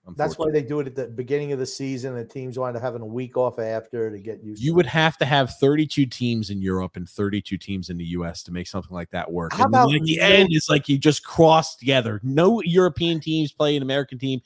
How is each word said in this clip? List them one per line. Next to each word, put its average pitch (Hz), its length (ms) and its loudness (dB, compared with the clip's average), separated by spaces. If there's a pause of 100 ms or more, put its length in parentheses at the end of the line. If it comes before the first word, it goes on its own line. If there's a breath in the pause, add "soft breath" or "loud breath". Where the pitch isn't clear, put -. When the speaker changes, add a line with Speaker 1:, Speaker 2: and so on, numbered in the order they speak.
Speaker 1:
That's 147 340 -6
why 165 100 -4
Speaker 2:
unfortunately. 151 120 0
Speaker 1:
they 127 80 -4
do 147 120 -4
it 139 80 -6
at 123 80 -14
the 127 100 -6
beginning 131 460 -4
of 135 60 -2
the 127 80 -4
season, 131 520 -8
and 117 100 -10
teams 127 300 -10
wind 127 180 -4
up 117 60 -6
having 120 180 -6
a 113 60 -12
week 120 320 -6
off 123 200 0
after 110 520 -4
to 104 80 -10
get 101 260 -12
used 107 180 -10
Speaker 2:
You 151 100 0
Speaker 1:
to 165 40 -2
Speaker 2:
would 175 100 6
Speaker 1:
it. 120 40 -8
Speaker 2:
have 160 260 2
to - 80 -2
have 135 320 2
thirty-two 147 480 2
teams 117 460 -2
in 101 100 -4
Europe 92 360 -2
and 87 120 -8
thirty-two 101 480 -4
teams 95 320 -8
in 90 80 -6
the 87 80 -6
U 85 220 -4
S 82 160 -10
to 90 100 -14
make 87 140 -8
something 90 280 -10
like 85 180 -10
that 87 200 -6
work. 85 220 -4
Speaker 1:
How - 100 2
Speaker 2:
And - 80 2
then 262 80 6
Speaker 1:
about 147 140 4
Speaker 2:
at 156 80 0
the 160 160 0
Speaker 1:
no 180 60 2
Speaker 2:
end, 202 260 6
it's 156 180 0
like 147 220 2
you 139 80 4
just 143 260 2
cross 160 500 6
together. 117 480 0
No 165 400 4
European 170 580 2
teams 160 300 -2
play 147 280 0
an 139 40 -2
American 135 360 -2
team, 131 260 -2